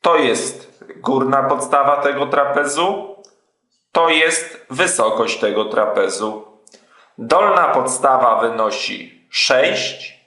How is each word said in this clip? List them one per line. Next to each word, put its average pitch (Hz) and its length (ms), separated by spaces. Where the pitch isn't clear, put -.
to 170 160
jest - 640
górna 135 480
podstawa 139 540
tego 143 300
trapezu, 147 880
to 170 180
jest 160 600
wysokość 117 720
tego 104 260
trapezu. 104 960
Dolna 175 500
podstawa 127 760
wynosi 110 880
sześć - 960